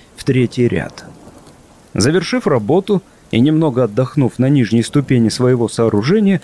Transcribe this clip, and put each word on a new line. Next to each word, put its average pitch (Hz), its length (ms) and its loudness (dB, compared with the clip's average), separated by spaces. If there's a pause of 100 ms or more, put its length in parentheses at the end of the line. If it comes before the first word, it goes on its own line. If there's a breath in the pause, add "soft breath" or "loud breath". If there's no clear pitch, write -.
(160 loud breath)
в - 80 -20
третий 123 440 0
ряд. - 380 -6 (880)
Завершив 175 540 -2
работу 165 540 0 (300 soft breath)
и 117 80 0
немного 147 440 2
отдохнув 123 560 -2
на 131 100 2
нижней 117 340 2
ступени 127 460 0
своего 123 380 0
сооружения, 131 760 0